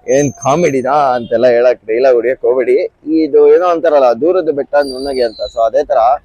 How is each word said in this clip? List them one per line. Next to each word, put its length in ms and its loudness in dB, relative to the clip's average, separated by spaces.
ಏನ್ 260 0
ಕಾಮಿಡಿನಾ 580 -2
ಅಂತೆಲ್ಲ 560 0
ಹೇಳಕ್ 400 0
ಡೈಲಾಗ್ 280 2
ಹೊಡಿಯಕ್ 260 -2
ಹೋಗ್ಬೇಡಿ. 480 0
ಇದು 320 4
ಏನೋ 100 2
ಅಂತಾರಲ್ಲ, 560 2
ದೂರದ 280 0
ಬೆಟ್ಟ 260 -6
ನುಣ್ಣಗೆ 480 -4
ಅಂತ. 160 -6
So 60 -4
ಅದೇ 240 -2
ತರ 120 -2